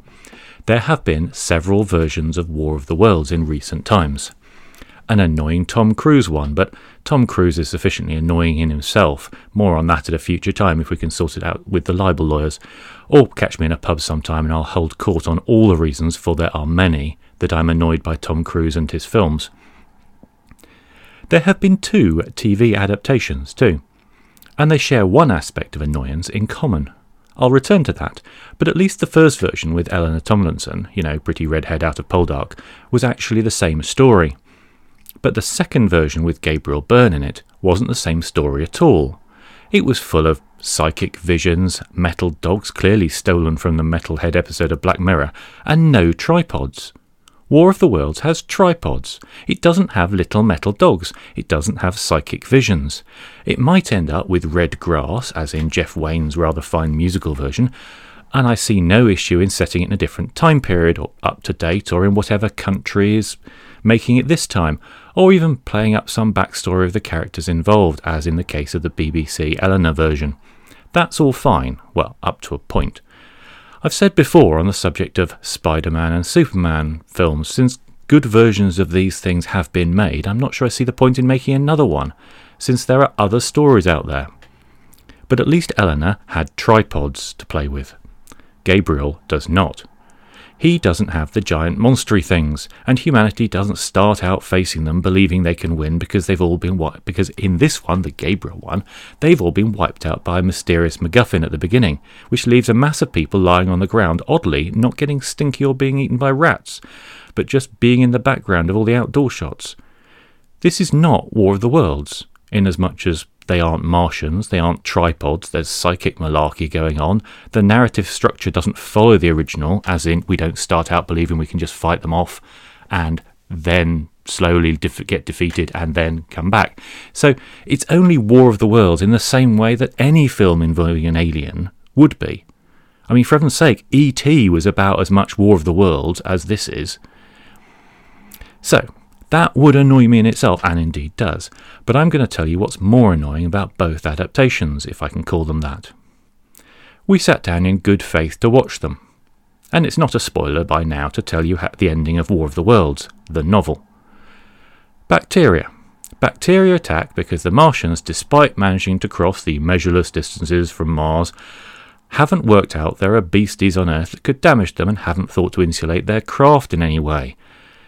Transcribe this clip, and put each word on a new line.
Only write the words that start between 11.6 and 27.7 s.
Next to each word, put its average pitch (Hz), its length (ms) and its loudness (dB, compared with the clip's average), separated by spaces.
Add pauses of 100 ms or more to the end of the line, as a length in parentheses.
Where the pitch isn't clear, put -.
with 92 180 -2
the 90 80 -2
libel 90 340 0
lawyers. 76 320 -2 (480)
Or 147 180 8
catch - 320 -6
me 80 80 -2
in 80 60 -2
a 80 60 -4
pub 82 240 -4
sometime 80 440 -4
and 80 80 -2
I'll 80 80 -2
hold 80 380 -4
court 82 280 -2
on 82 200 -2
all 110 220 6
the 90 60 6
reasons, 80 400 -2
for 85 200 -4
there 82 200 -4
are 76 120 -6
many, 82 500 0 (220)
that 85 120 -2
I'm 82 200 0
annoyed 82 320 0
by 80 140 -4
Tom 78 260 -6
Cruise 82 340 -2
and 78 140 -4
his 80 120 -8
films. 78 460 0 (1800)
There 170 100 4
have 190 200 2
been 190 180 4
two 92 440 2 (140)
T 104 180 0
V 107 220 2
adaptations 98 800 -2
too, 92 260 2 (800)
and 151 100 4
they 156 80 4
share 110 300 2
one 131 240 4
aspect - 440 -6
of 73 60 -6
annoyance 73 480 -4
in 104 160 -4
common. - 480 -4 (420)
I'll 127 140 0
return 135 360 2